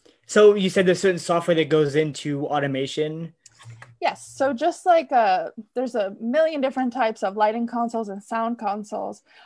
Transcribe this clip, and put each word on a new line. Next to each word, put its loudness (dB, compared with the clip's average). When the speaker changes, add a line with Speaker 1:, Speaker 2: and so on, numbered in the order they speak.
Speaker 1:
So 8
you 2
said 2
there's 4
certain 2
software 0
that 2
goes 2
into -2
automation? -4
Speaker 2:
Yes. -4
So 0
just -2
like, 4
uh, 2
there's -4
a -4
million 0
different -2
types -2
of -4
lighting 0
consoles -4
and -12
sound -4
consoles, -8